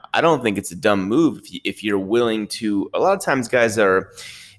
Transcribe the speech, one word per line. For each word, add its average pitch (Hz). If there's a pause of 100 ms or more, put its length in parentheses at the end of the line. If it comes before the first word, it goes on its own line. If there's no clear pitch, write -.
(120)
I 113
don't 151
think 104
it's -
a 87
dumb 101
move 127
if -
you, 92
if 98
you're 104
willing 107
to. 104
A 82
lot 185
of 190
times 131
guys 113
are 95 (480)